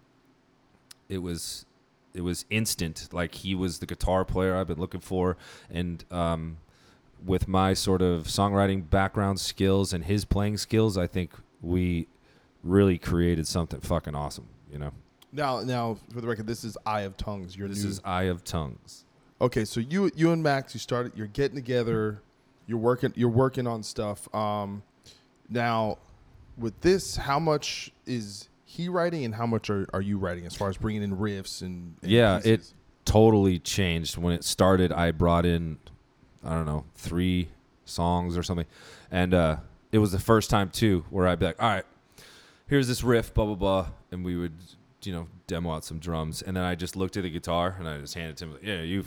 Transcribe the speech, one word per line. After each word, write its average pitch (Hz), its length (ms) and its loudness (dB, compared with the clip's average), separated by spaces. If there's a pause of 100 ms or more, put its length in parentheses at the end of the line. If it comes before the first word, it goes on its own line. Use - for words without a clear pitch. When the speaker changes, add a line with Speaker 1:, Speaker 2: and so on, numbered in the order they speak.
(1080)
Speaker 1:
it 95 100 -6
was, 87 480 -8 (480)
it 92 80 -8
was 87 280 -2
instant. 104 640 -2
Like, 87 240 -4
he 95 180 -4
was 90 260 -2
the - 60 -8
guitar 90 380 0
player 92 320 0
I've 92 120 -2
been 82 120 -4
looking 92 200 -6
for, 90 360 0 (340)
and, 87 400 -4
um, 82 480 -2 (680)
with 92 240 0
my 95 260 4
sort 92 280 2
of 87 260 2
songwriting 98 600 2
background 98 520 2
skills 95 520 2
and 82 120 -4
his 98 200 0
playing 104 340 0
skills, 110 400 2
I 87 80 2
think 90 260 -4 (300)
we 87 440 0 (560)
really 92 360 6
created 85 480 2
something 78 340 -4
fucking 80 340 -2
awesome, 73 320 -8 (240)
you 73 80 -12
know? 73 140 -8 (400)
Speaker 2:
Now, 131 300 -2
now, 117 340 -2 (160)
for 120 80 -10
the 113 80 -8
record, 110 180 -4
this 117 180 -6
is 107 120 -10 (100)
Eye 107 160 0
of 95 140 -8
Tongues, 92 400 -8
your 98 120 -6
Speaker 1:
This 101 140 -4
Speaker 2:
new 98 80 -2
Speaker 1:
is 98 140 -8
Eye 92 200 0
of 90 200 -2
Tongues. - 600 -8 (360)
Speaker 2:
Okay, 123 240 2
so 120 160 -4
you, 170 340 0
you 160 180 4
and 165 100 0
Max, 139 320 0
you 113 60 -10
started, 123 360 -4
you're 107 100 -6
getting 139 300 -2
together, 113 640 0 (460)
you're 113 120 -2
working, 123 380 2
you're 120 120 4
working 127 380 2
on 113 160 -4
stuff. 104 520 -8
Um, 104 480 -2 (640)
now, 113 500 0 (580)
with 117 260 -6
this, 185 340 2
how 139 240 0
much - 500 -2 (160)
is 104 420 -8 (160)
he 170 240 -8
writing 170 360 0
and 110 100 -4
how 117 120 -2
much 110 240 0
are, 98 220 0
are 95 80 -2
you 101 180 -2
writing 87 280 -4
as - 80 -10
far 101 140 -2
as 95 80 -4
bringing 107 260 -2
in 98 140 -2
riffs 98 460 -6
and, 87 400 -10
and 90 80 -2
Speaker 1:
Yeah, 110 280 8
it - 40 -4 (180)
Speaker 2:
pieces? - 140 -20 (300)
Speaker 1:
totally 104 540 8
changed. 85 580 -2
When 87 180 0
it 82 100 -4
started, 92 480 6
I 85 180 2
brought 85 360 4
in, 85 320 0 (640)
I 78 100 -6
don't 82 120 -2
know, 76 180 -4 (100)
three 90 540 -2 (360)
songs 87 540 0
or 85 40 -2
something. 85 240 -4 (440)
And, 90 240 2
uh, 80 220 4 (360)
it 110 60 4
was 104 140 4
the 95 80 -2
first 110 300 4
time, 101 200 2
too, 95 400 2
where 92 180 2
I'd 87 100 2
be 92 80 2
like, 82 160 -4
"All 113 60 2
right, 95 160 -2 (840)
here's 135 220 2
this 120 160 -2
riff, 117 300 2
blah, 110 120 2
blah, 107 80 -2
blah." 95 320 2 (240)
And 90 140 -8
we 90 120 -2
would, 87 180 -4 (500)
you 98 80 -6
know, 85 160 -8 (180)
demo 85 260 -4
out 78 120 -6
some 78 160 -10
drums. 80 420 -4
And 92 140 -6
then 90 80 -2
I 90 100 -2
just 85 220 -8
looked 95 200 -4
at 98 60 -2
the 90 80 -6
guitar 87 480 -2
and 85 100 -8
I 73 100 -8
just 71 160 -12
handed 82 180 -8
it 71 60 -16
to 90 80 -12
him, 78 80 -12
like, - 100 -18
"Yeah, 98 180 -6
you, 90 240 -4